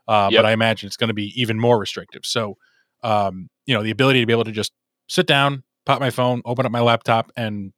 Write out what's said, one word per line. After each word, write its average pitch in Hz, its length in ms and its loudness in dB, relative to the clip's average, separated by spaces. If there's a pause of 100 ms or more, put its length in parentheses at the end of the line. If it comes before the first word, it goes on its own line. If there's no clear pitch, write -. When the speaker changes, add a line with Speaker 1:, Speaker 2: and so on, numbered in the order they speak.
Speaker 1:
uh, 104 240 4
Speaker 2:
Yep. 110 100 6
Speaker 1:
but 110 40 6
I 110 60 2
imagine 113 340 0
it's 98 100 -14
gonna 113 180 -2
be 104 260 -8
even 110 180 -2
more 120 200 2
restrictive. - 460 -10
So, 107 320 -6 (460)
um, 101 480 -2 (160)
you 131 80 2
know, 107 80 0
the 110 80 -4
ability 131 300 4
to 113 60 2
be 113 60 2
able 113 120 2
to 110 80 -12
just 104 200 -6 (360)
sit - 180 0
down, 139 360 2 (220)
pop 135 160 0
my 131 100 0
phone, 123 340 -2
open 127 220 -2
up 113 60 -4
my 120 80 -2
laptop, 117 560 2
and, 104 400 -8